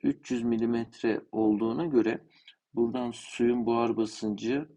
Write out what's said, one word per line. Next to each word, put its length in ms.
üç 280
yüz 120
milimetre 760
olduğuna 540
göre 400
buradan 360
suyun 560
buhar 300
basıncı 800